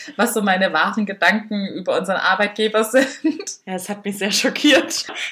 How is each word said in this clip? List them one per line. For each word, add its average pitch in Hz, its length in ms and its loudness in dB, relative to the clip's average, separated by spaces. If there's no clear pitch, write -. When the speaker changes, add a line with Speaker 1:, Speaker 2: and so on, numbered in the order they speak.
Speaker 1:
was 233 160 2
so 220 80 0
meine 190 320 2
wahren 196 320 0
Gedanken 196 640 0
über - 300 -2
unseren 185 200 0
Arbeitgeber 208 680 2
<laughs> - 0 -
sind. - 840 0
Speaker 2:
Ja, 185 100 -6
es 180 120 -6
hat 208 160 -8
mich 202 140 -6
sehr 202 140 -2
schockiert. - 720 2